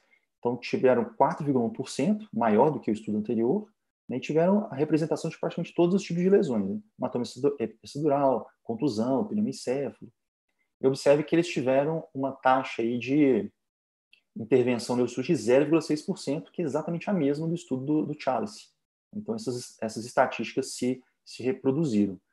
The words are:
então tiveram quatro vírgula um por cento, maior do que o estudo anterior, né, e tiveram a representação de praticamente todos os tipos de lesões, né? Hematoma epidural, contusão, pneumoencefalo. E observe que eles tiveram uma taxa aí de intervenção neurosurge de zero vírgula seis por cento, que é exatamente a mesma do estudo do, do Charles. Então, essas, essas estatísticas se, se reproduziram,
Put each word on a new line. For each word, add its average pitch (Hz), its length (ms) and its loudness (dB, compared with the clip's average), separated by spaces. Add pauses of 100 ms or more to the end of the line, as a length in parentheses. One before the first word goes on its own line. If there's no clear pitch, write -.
(380)
então 123 200 -2
tiveram 120 480 2
quatro 156 360 0
vírgula 131 220 2
um 113 60 -2
por 127 180 -8
cento, 208 420 -2
maior 117 400 4
do 135 80 -2
que 113 120 -4
o - 20 2
estudo 107 240 -4
anterior, 120 500 0 (400)
né, 123 120 -6
e - 20 -8
tiveram 180 500 2
a 135 40 -12
representação 156 560 0
de - 100 -14
praticamente 170 340 -6
todos 175 200 2
os 196 80 2
tipos 175 200 -4
de 185 60 4
lesões, 156 400 2
né? 101 100 -4 (200)
Hematoma 123 260 -4 (340)
epidural, 135 880 0 (160)
contusão, 117 600 0
pneumoencefalo. 120 880 -4 (720)
E - 40 4
observe 143 360 4
que 151 120 -2
eles 170 140 4
tiveram 143 640 0
uma 135 200 -4
taxa 131 500 2
aí 120 160 0
de 123 520 2 (840)
intervenção 120 600 2
neurosurge 127 360 0
de 156 40 2
zero 123 280 4
vírgula 156 160 2
seis 151 220 -4
por - 160 -6
cento, - 340 -6
que - 80 -10
é 175 60 -2
exatamente 160 420 -4
a 208 60 0
mesma 151 340 0
do 170 60 -2
estudo 131 320 -6
do, 151 200 0
do 147 140 -8
Charles. 117 500 -6 (460)
Então, 107 180 -6
essas, 123 460 -8
essas 110 240 -6
estatísticas 123 680 -2
se, 127 280 -4 (220)
se - 180 -16
reproduziram, 123 800 0 (120)